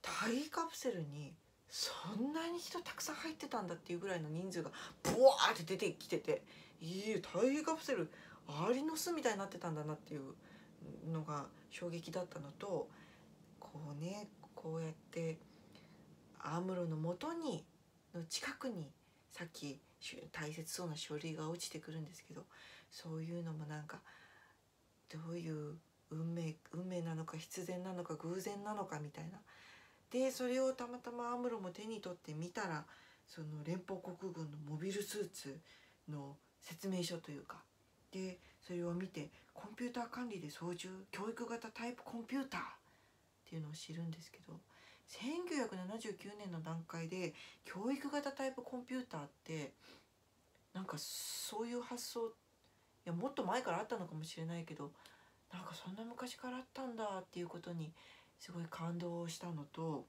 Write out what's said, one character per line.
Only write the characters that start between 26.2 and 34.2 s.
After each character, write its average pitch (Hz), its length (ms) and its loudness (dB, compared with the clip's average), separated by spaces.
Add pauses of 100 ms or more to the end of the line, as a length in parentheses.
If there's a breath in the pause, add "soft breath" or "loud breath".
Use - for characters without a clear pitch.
命、 160 240 2 (160)
運 180 160 -2
命 180 120 2
な 165 140 0
の 160 80 0
か 160 140 -4
必 175 260 -4
然 180 180 0
な 185 120 -2
の 180 100 0
か 165 120 -2
偶 170 260 0
然 202 220 -2
な 208 100 0
の 208 120 2
か 156 140 -4
み 147 100 -4
た - 120 -8
い 160 100 -6
な。 190 100 -12 (680 loud breath)
で、 262 200 6
そ 254 160 0
れ 247 120 4
を 262 140 6
た 254 120 -2
ま 240 140 -6
た 240 120 -6
ま 240 200 0
ア 247 60 2
ム 247 120 2
ロ 226 100 2
も 185 120 -2
手 208 140 -8
に 220 160 -2
取 180 120 -4
っ 175 40 -6
て - 160 -8
み 160 160 0
た 202 180 0
ら、 156 180 0 (400 loud breath)
そ - 160 -10
の 151 220 -4
連 170 160 2
邦 185 220 -2
航 190 100 -6
空 180 200 -4